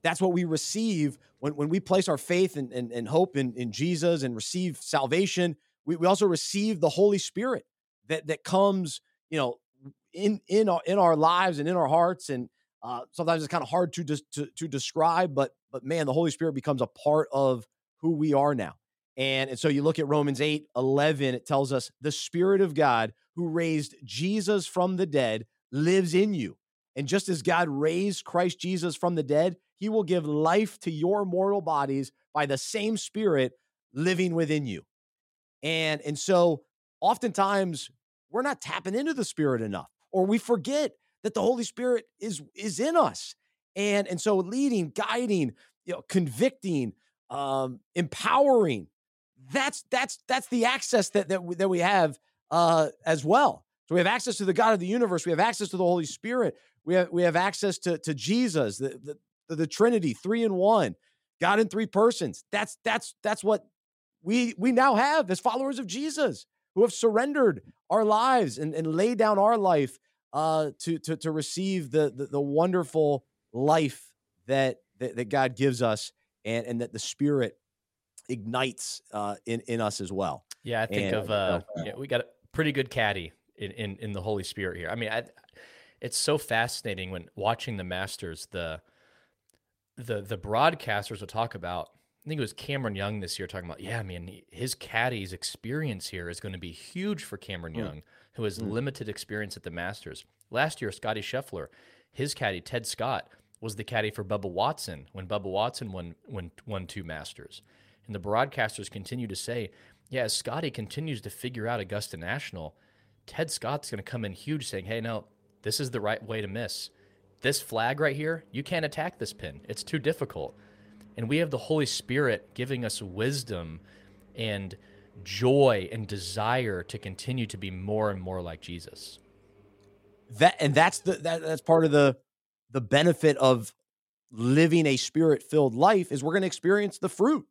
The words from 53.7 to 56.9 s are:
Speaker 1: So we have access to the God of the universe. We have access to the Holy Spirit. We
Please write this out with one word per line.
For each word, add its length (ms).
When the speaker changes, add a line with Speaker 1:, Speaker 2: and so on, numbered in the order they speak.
Speaker 1:
So 80
we 40
have 80
access 300
to 80
the 80
God 200
of 60
the 80
universe. 380
We 60
have 80
access 300
to 80
the 60
Holy 220
Spirit. 500
We 120